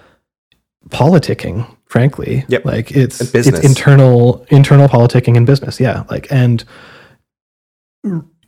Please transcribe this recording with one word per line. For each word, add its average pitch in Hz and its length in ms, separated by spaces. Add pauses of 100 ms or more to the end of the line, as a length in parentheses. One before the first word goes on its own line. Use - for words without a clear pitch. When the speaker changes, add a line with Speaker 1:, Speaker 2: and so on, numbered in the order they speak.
(880)
Speaker 1:
politicking, 131 800 (200)
frankly. - 640
Speaker 2:
Yep. 120 160
Speaker 1:
Like, 113 280
it's, 131 280
Speaker 2:
And 120 120
business. 131 280
Speaker 1:
it's 151 80
internal, 127 840
internal 139 380
politicking 120 480
and 117 100
business. 123 320
Yeah. 123 320
Like, 110 220
and 123 320 (1800)